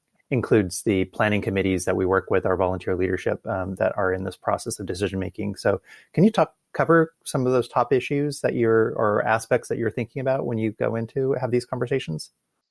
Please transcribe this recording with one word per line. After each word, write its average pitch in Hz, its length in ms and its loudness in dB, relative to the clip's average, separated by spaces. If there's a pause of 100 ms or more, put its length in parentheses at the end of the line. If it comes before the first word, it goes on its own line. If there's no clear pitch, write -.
(300)
includes 107 540 2
the 95 220 2
planning 104 360 0
committees 95 440 0
that 95 100 0
we 98 100 0
work 92 240 0
with, 95 160 0
our 92 120 2
volunteer 92 380 -2
leadership, 92 520 -2
um, 95 280 -4
that 98 220 -2
are 95 160 0
in 92 100 -4
this 95 120 -8
process - 440 -4
of 101 60 -8
decision 95 340 -2
making. 101 360 -6
So 98 260 0 (320)
can 151 120 4
you 220 60 6
talk, - 220 0 (200)
cover 165 400 4 (100)
some 131 240 -2
of 127 60 2
those 123 160 2
top 123 240 0
issues 143 480 -2
that - 120 0
you're, 113 440 4
or 107 280 2
aspects 117 440 0
that - 80 -4
you're 113 120 -2
thinking 123 300 -6
about 135 260 -2
when 123 120 -4
you 110 160 0
go 113 220 -2
in 113 120 -4
to 135 320 -2
have 127 100 -4
these 120 160 0
conversations? 135 640 -4 (400)